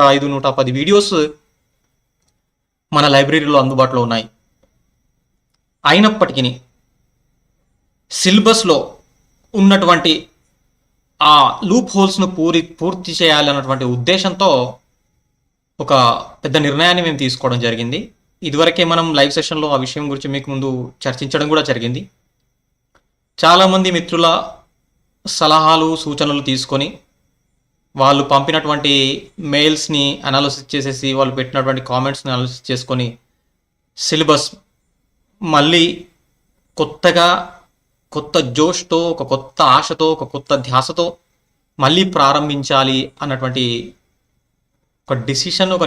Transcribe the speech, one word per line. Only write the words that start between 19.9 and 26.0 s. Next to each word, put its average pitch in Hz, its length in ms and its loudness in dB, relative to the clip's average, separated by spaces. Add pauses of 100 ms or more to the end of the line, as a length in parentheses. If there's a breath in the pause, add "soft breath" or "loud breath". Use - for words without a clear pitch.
గురించి 139 260 -8
మీకు 135 160 -12
ముందు 135 160 -4 (340)
చర్చించడం 143 480 -4
కూడా 156 180 2
జరిగింది. 123 320 -4 (1400)
చాలామంది 185 460 4 (100)
మిత్రుల 170 280 0 (1120)
సలహాలు, 156 480 4 (160)